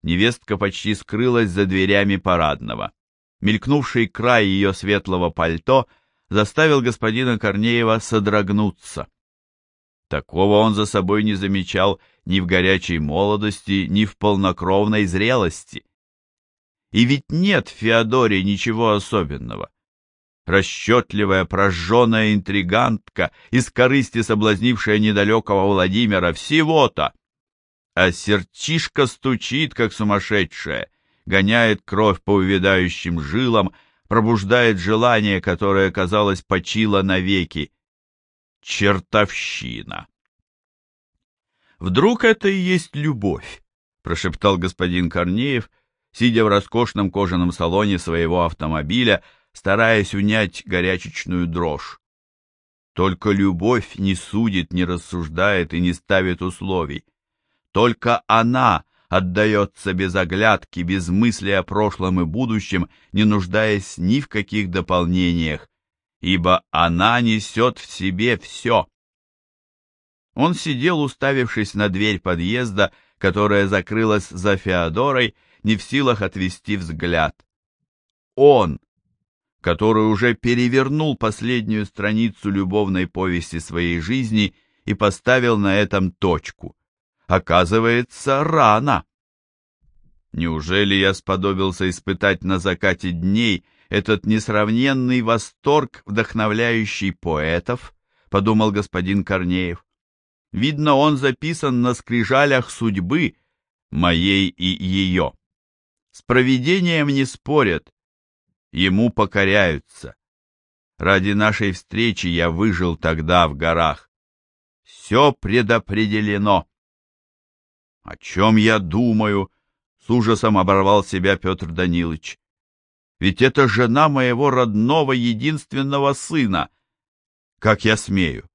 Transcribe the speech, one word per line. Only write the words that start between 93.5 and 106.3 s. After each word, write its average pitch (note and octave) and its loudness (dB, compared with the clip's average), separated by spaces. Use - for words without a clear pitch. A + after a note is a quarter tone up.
этот G2+ -2
несравненный A#2 0
восторг, A#2+ -2
вдохновляющий A2 -2
поэтов?" E2 -4
подумал G#2+ 2
господин G2 -4
Корнеев. F2+ -4
"Видно, D3 0
он D3 2
записан C3+ -2
на B2 0
скрижалях C3 0
судьбы, A2 -2
моей F2+ 2
и - -6
её. F#2 -2
С - -20
провидением C#3+ 2